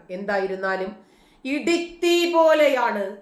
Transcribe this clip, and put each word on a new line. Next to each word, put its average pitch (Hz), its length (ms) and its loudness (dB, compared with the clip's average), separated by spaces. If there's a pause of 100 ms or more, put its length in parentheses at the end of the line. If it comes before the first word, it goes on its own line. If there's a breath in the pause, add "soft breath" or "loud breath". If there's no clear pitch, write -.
(100)
എന്തായിരുന്നാലും 190 840 -4 (480 soft breath)
ഇടിത്തി 339 880 0
പോലെയാണ് 262 880 2